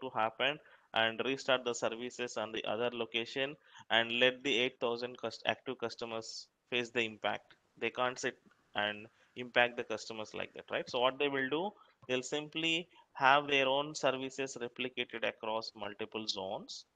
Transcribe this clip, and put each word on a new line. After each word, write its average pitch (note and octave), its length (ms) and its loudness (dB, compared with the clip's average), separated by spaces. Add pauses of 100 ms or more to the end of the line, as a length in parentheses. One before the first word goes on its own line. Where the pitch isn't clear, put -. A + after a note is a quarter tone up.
to C3 100 -8
happen B2+ 480 2 (360)
and A2+ 300 2
restart B2+ 400 2
the A#2+ 100 0
services A#2+ 600 -4
on A2 160 -4
the A2 120 -4
other A2 280 0
location A#2+ 640 -4 (340)
and A#2 300 4
let B2+ 240 6
the C3+ 120 2
eight B2+ 240 0
thousand B2 380 -2
cus-, - 260 -6
active A#2 340 -2
customers A2+ 680 -8 (240)
face A#2+ 200 0
the B2 100 0
impact. G#2+ 560 -4 (200)
They A#2 140 -2
can't B2+ 260 0
sit - 220 -4 (380)
and G#2 320 -2 (260)
impact B2 420 2
the B2 60 -2
customers A2 500 -6
like F#2+ 220 -8
that, - 160 -12
right? C3 180 -2
So B2+ 120 0
what C3 180 4
they C#3+ 100 2
will C3+ 220 0
do, E3+ 200 0 (360)
they'll B2+ 160 0
simply D#3+ 680 -2 (260)
have C#3+ 340 8
their C3+ 180 6
own C#3+ 300 0
services C3 640 0
replicated A#2+ 680 -4
across A2 460 -4
multiple G#2+ 540 -6
zones. G#2+ 560 -6 (120)